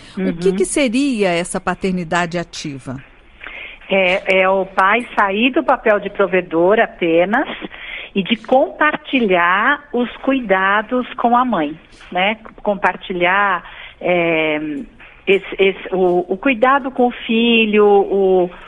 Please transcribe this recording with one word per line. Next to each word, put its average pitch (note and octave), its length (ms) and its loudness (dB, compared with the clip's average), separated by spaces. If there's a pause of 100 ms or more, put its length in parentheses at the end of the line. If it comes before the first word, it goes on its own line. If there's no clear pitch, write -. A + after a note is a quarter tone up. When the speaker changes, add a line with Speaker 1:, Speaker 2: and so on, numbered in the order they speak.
(180)
Speaker 1:
O F#3 180 -2
que F3 120 0
Speaker 2:
Uhum. F#3 80 2
Speaker 1:
que F#4 80 0
seria B3+ 640 0
essa F3 300 -4
paternidade F3 760 -4
ativa? C#3+ 600 -10 (920)
Speaker 2:
É, F#3+ 520 2
é F#3 80 2
o F#3+ 180 0
pai G3+ 400 0 (100)
sair G#3+ 360 0
do D#4 100 0
papel A#3 380 2
de G3 100 -8
provedor F#3 680 2
apenas F#3 680 0 (640)
e G3 120 0
de A3+ 100 -4 (100)
compartilhar B3+ 1500 0
os A#3+ 240 -2
cuidados G#3+ 1000 0
com A#3+ 220 2
a B3+ 80 2
mãe, D#3+ 340 -4 (320)
né? G3 280 -2 (220)
Compartilhar, F#3+ 1000 0 (380)
é, E3 580 0 (720)
esse, F#3+ 180 2 (140)
esse, F#3+ 340 -2
o, F3+ 340 2
o F#3+ 80 -4
cuidado C4 540 2
com B3 160 0
o A#3+ 60 0 (120)
filho, A3+ 640 4
o, F#3+ 640 4 (160)